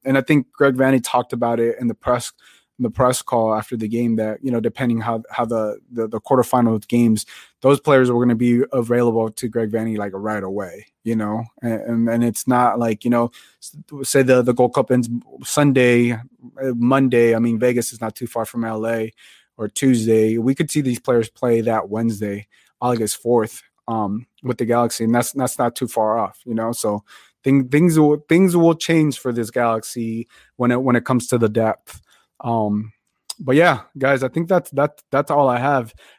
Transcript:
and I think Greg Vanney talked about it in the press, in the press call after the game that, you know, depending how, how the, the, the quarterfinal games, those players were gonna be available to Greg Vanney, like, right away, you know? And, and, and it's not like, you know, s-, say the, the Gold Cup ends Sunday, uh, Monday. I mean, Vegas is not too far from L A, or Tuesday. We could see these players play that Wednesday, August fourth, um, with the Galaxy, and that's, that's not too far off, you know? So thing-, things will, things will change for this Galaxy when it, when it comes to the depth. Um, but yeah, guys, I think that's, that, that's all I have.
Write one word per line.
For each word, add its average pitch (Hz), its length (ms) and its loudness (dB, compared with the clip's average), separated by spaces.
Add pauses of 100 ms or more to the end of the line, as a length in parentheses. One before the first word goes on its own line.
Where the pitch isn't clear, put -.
and 135 120 2
I 135 40 2
think 143 300 0
Greg 139 240 2
Vanney 131 280 2
talked 123 300 -4
about 117 260 -2
it 117 200 0
in 123 80 -4
the 117 80 -2
press, 123 360 -4 (480)
in 123 40 -4
the 110 80 -2
press 127 320 0
call 110 320 0
after 107 200 -6
the 110 120 -6
game 117 300 -2
that, 110 260 -4
you 135 80 -4
know, 117 80 -2
depending 117 420 -2
how, 113 300 -6
how 120 140 -4
the, 110 340 -4 (120)
the, 113 160 -4
the 110 140 -8
quarterfinal 120 680 0
games, 117 380 2 (360)
those 139 180 4
players 131 320 4
were 120 120 2
gonna 120 120 2
be 120 260 2 (100)
available 117 600 0
to 117 180 -8
Greg 113 220 -4
Vanney, 110 260 -4
like, 101 160 -6
right 101 300 -6
away, 95 420 -10 (180)
you 113 120 -2
know? 110 280 -4 (200)
And, 113 180 -4
and, 117 280 -2
and 117 140 0
it's 117 240 -2
not 123 300 2
like, 113 260 -2
you 120 60 0
know, 120 220 2 (280)
s-, - 160 -20 (280)
say 135 180 2
the, 127 220 4
the 123 100 0
Gold 123 220 0
Cup 139 160 0
ends 123 180 2 (340)
Sunday, 123 680 2
uh, 113 80 -6 (560)
Monday. 120 600 4
I 113 40 0
mean, 117 180 0
Vegas 120 360 0
is 110 60 -20
not 110 160 -8
too 120 120 -10
far 113 180 -6
from 117 180 -6
L 110 220 -6
A, 113 260 -4 (460)
or 110 100 -6
Tuesday. 113 720 2
We 120 160 0
could 156 160 -4
see 151 120 -2
these 127 180 -4
players 120 320 0
play 117 300 0
that 110 280 -2
Wednesday, 104 580 -4 (320)
August 120 380 -2
fourth, 117 460 0 (240)
um, 110 400 -4 (160)
with 123 160 -4
the 120 60 -2
Galaxy, 120 380 0
and 113 120 2
that's, 120 160 0
that's 131 260 -4
not 120 180 -2
too 123 120 -4
far 110 320 0
off, 101 260 -6
you 120 80 -8
know? 113 200 -4
So 104 300 -4 (400)
thing-, 135 260 2
things 156 300 4
will, 151 300 4
things 175 260 4
will 165 200 4
change 156 420 0
for 127 160 -6
this 117 160 -4
Galaxy 113 800 -4 (300)
when 120 120 2
it, 123 140 0
when 123 120 4
it 117 100 0
comes 123 240 0
to 123 100 0
the 113 100 2
depth. 110 520 -2 (400)
Um, 107 520 -2 (460)
but 135 160 0
yeah, 151 260 4 (160)
guys, 135 240 0
I 131 60 4
think 165 200 -4
that's, 180 220 0
that, 143 400 -2
that's 147 220 -2
all 143 180 4
I 120 80 2
have. 127 340 0 (280)